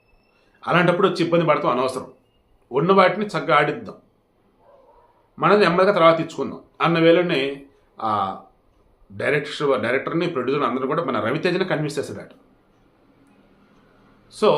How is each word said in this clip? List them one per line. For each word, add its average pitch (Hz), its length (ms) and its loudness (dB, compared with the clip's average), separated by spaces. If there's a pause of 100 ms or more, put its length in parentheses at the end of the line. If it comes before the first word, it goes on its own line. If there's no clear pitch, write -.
(680)
అలాంటప్పుడు 175 400 2
వచ్చి 170 160 -2
ఇబ్బంది 165 220 0
పడతాం 151 260 0
అనవసరం, 127 380 -4 (600)
ఉన్న 151 220 0
వాటిని 190 320 2
చక్కగా 156 320 -2
ఆడిద్దాం, 123 380 -2 (1400)
మనం 175 200 4
నెమ్మదిగా 185 340 4
తర్వాత 165 260 4
ఇచ్చుకుందాం 127 420 -8 (200)
అన్న 165 180 2
వేళనే 165 420 4 (600)
ఆ 110 100 -2 (1000)
డైరెక్టర్, 135 720 -2
డైరెక్టర్ని, 143 440 -2
ప్రొడ్యూసర్ని 135 420 -2
అందరూ 131 180 -4
కూడా 160 160 -2
మన 123 160 -4
రవితేజని 160 460 -2
కన్విన్స్ 151 340 -4
చేశాడట. - 340 -10 (2000)
So 214 80 4 (100)